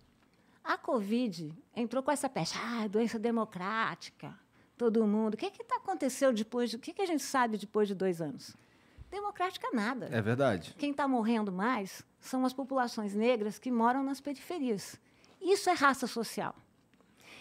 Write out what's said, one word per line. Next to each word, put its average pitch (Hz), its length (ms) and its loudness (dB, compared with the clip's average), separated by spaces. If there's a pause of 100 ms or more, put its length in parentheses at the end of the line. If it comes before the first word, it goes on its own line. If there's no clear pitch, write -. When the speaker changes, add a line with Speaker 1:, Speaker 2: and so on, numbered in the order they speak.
(640)
Speaker 1:
A 339 140 0
covid 202 760 0 (220)
entrou 240 280 0
com 240 80 2
essa 269 180 0
peste, - 280 -2
"Ah, 226 300 -4
doença 220 320 2
democrática, 214 1120 -2 (460)
todo 226 280 4
mundo." 214 280 2
O - 20 -4
que 381 140 -4
que - 140 -12
tá, 494 120 0
aconteceu 277 560 2
depois 233 380 -2
de, 226 60 -6
o - 20 -14
que 302 140 -12
que 403 100 -4
a 381 40 2
gente 311 160 0
sabe 233 360 0
depois 208 300 0
de 202 60 -2
dois 180 280 0
anos? - 340 -8 (540)
Democrática 381 640 -4
nada. 220 380 -2
Speaker 2:
É 113 120 0
verdade. 113 560 2
Speaker 1:
Quem 285 160 -2
tá 285 120 0
morrendo 226 460 2
mais 202 500 -2 (180)
são 262 260 -2
as 254 60 0
populações 240 600 -2
negras 214 440 2
que 262 120 -6
moram 240 320 4
nas 269 180 -4
periferias. 269 800 -4 (420)
Isso 381 280 4
é 359 60 6
raça 269 320 4
social. 208 480 -4 (880)